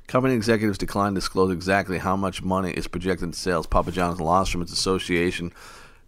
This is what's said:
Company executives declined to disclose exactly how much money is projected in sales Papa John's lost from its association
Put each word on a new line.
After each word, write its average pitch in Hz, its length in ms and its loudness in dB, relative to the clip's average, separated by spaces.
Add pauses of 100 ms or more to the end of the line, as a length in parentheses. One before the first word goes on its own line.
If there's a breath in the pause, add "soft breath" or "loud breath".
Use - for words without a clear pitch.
Company 131 280 2
executives 107 440 2
declined 101 380 0
to 87 40 -2
disclose 95 300 2
exactly 92 480 0
how 95 160 0
much 95 260 -2
money 92 300 0
is - 160 -4
projected 90 400 -2
in 82 60 -6
sales 87 340 -2
Papa 90 240 2
John's 87 300 -2
lost 90 320 2
from 87 100 -2
its 85 100 -10
association 87 800 0 (560 loud breath)